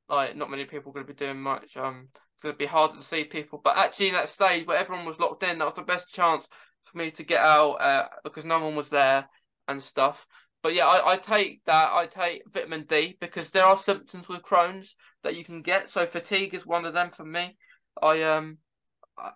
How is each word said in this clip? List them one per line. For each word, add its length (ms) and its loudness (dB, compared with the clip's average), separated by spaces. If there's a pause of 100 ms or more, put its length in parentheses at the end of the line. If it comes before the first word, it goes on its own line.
like, 300 -2
not 140 -8
many 140 -8
people 260 -16
are 20 -16
gonna 140 -12
be 60 -16
doing 280 -8
much. 340 -8
Um, 380 -10
it's 300 -20
gonna 120 -8
be 120 -4
harder 280 2
to 80 -20
see 200 -6
people. 400 -12
But 140 2
actually, 320 0
in 40 -2
that 160 -2
stage 380 0
where 100 0
everyone 280 -6
was 140 -10
locked 220 -2
in, 160 -2
that 80 -2
was 80 -4
the 80 -12
best 320 -4
chance 340 2 (360)
for 160 -6
me 120 -4
to 120 -14
get 160 2
out, 420 6
uh, 260 2 (160)
because 220 -12
no 140 0
one 160 -4
was 140 -6
there 380 4 (400)
and 140 -6
stuff. 460 -2 (360)
But 120 0
yeah, 120 4
I, 260 4
I 40 2
take 480 -2
that. 260 4
I 140 2
take 460 -6
vitamin 360 -8
D 320 0
because 300 -10
there 160 4
are 100 8
symptoms 540 -4
with 140 -12
Crohn's 520 0 (280)
that 120 -4
you 80 -12
can 180 -14
get. 280 -2
So 160 -2
fatigue 480 -4
is 120 -12
one 200 -2
of 80 -8
them 160 -2
for 160 -20
me. 320 -10 (440)
I, 220 4
um, 360 -2 (580)
I, 180 -12